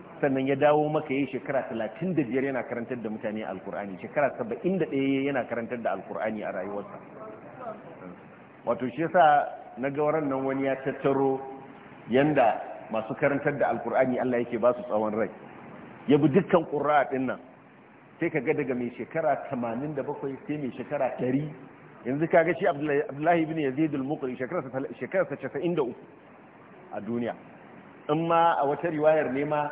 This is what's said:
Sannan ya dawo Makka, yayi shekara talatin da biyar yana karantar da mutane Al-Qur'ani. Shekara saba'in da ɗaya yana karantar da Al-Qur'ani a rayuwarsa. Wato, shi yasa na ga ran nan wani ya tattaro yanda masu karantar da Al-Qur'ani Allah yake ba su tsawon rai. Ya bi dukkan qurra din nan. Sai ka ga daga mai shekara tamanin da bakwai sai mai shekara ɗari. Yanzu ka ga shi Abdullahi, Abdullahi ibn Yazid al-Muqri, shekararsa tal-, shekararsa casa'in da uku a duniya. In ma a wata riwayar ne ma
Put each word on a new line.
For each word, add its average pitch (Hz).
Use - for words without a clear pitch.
Sannan 135
ya 139
dawo 151
Makka, 151
yayi 139
shekara 131
talatin 117
da 156
biyar 127
yana 127
karantar 117
da 110
mutane 107
Al-Qur'ani. 95
Shekara 139
saba'in 131
da 160
ɗaya 135
yana 131
karantar 117
da 104
Al-Qur'ani 104
a 82
rayuwarsa. 98
Wato, 120
shi 151
yasa 156
na 127
ga 147
ran 151
nan 135
wani 135
ya 135
tattaro 135
yanda 131
masu 110
karantar 139
da -
Al-Qur'ani 117
Allah 123
yake 117
ba 107
su 104
tsawon 107
rai. 107
Ya 147
bi 147
dukkan 165
qurra 143
din 131
nan. 107
Sai 165
ka 151
ga 143
daga 139
mai 120
shekara 143
tamanin 123
da 139
bakwai 135
sai 147
mai 135
shekara 135
ɗari. 135
Yanzu 143
ka 170
ga 175
shi 196
Abdullahi, 147
Abdullahi 160
ibn 160
Yazid 147
al-Muqri, 135
shekararsa 131
tal-, 135
shekararsa 160
casa'in 147
da 160
uku -
a 104
duniya. 113
In 160
ma 165
a 143
wata 147
riwayar 151
ne 139
ma 147